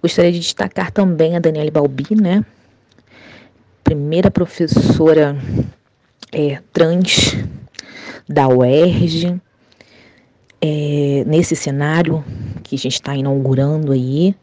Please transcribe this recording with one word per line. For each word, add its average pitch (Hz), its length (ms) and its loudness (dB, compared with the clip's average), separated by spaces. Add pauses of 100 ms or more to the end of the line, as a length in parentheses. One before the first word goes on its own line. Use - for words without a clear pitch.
Gostaria 175 280 2
de 175 80 -2
destacar 180 540 -6
também 170 420 2
a 175 60 0
Daniele 156 300 0
Balbi, 147 440 0
né? 208 300 2 (1400)
Primeira 156 460 0
professora, 156 1040 2 (960)
é, 143 280 -2 (120)
trans 175 640 0 (920)
da 143 200 2
uerj, 165 920 2 (1200)
é, 147 640 0
nesse 160 300 2
cenário 151 720 -2 (400)
que - 100 -10
a 135 40 -4
gente 127 220 -6
tá 139 140 -6
inaugurando 139 760 0
aí 139 500 0